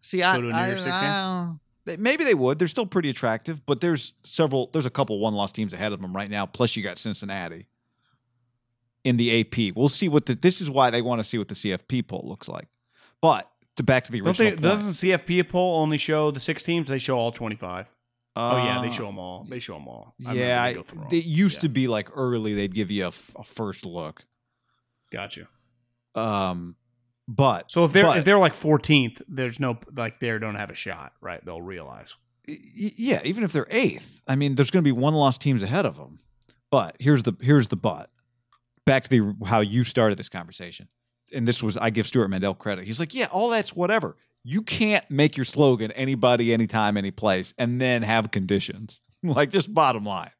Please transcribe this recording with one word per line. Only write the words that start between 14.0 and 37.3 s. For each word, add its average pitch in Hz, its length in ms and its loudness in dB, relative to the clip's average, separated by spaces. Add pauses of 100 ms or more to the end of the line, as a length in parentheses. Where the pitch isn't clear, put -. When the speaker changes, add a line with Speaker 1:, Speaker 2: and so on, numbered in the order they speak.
Speaker 1:
to - 80 -12
the 117 60 -4
Speaker 2:
Don't 101 100 0
Speaker 1:
original 208 220 4
Speaker 2:
they, 175 60 -6
Speaker 1:
point. 160 60 -6
Speaker 2:
doesn't 208 240 0
the 196 80 -4
C 185 180 0
F - 140 -2
P 180 160 0
poll 180 380 0
only 156 180 0
show 151 320 0
the 139 100 -8
six - 220 -6
teams? 170 260 -2
They 135 100 -2
show 127 200 -2
all 117 140 -2
twenty-five. 101 580 -10 (460)
Oh, 120 220 0
yeah, 123 240 -2
they 117 60 -4
Speaker 1:
Uh, 120 40 -6
Speaker 2:
show 113 160 -8
'em 101 100 -12
all. 90 300 -12
They 127 120 -12
show 95 160 -14
'em 71 120 -16
all. 57 260 -18 (120)
I 123 80 -6
Speaker 1:
yeah, 123 80 -2
Speaker 2:
remember - 40 0
they 123 60 2
Speaker 1:
I, 120 220 2
Speaker 2:
go 87 80 -12
through - 180 -18
'em 156 60 -14
all. - 80 -2
Speaker 1:
it 170 100 2
used 165 320 2
Speaker 2:
Yeah. - 60 -8
Speaker 1:
to 160 80 2
be, 127 180 2
like, 107 260 -2
early, 120 380 -2
they'd 101 220 -2
give 101 160 -2
you 101 140 -2
a, 90 40 -4
f-, - 260 -14
a - 80 -16
first 104 440 -10
look. 85 400 -12 (840)
Speaker 2:
Gotcha. 90 380 -12 (680)
Speaker 1:
Um, 95 600 -4 (500)
but 117 460 2
Speaker 2:
So 170 140 4
if 143 80 2
they're, 196 100 10
Speaker 1:
but 156 140 6
Speaker 2:
if 151 80 0
they're, 202 120 8
like, 180 160 6
fourteenth, 147 720 2
there's 127 320 -6
no, 123 200 -2 (180)
like, 113 240 -6
they 113 180 -2
don't 107 180 -6
have 104 140 -8
a - 40 -14
shot, 80 380 -12 (100)
right? 85 220 -10
They'll 85 180 -12
realize. 78 520 -14 (320)
Speaker 1:
Y-, 156 120 -14 (200)
y-, 208 200 -4
yeah, 233 260 0
even 190 180 -2
if 180 100 -2
they're 143 180 0
eighth, 196 580 -2
I 131 80 2
mean, 143 180 2
there's 131 160 4
gonna 180 120 4
be 143 100 4
one-loss 139 460 2
teams 127 240 0
ahead 135 240 0
of 71 120 -4
'em. 73 200 -20 (520)
But 110 300 2
here's 135 220 4
the, 107 180 0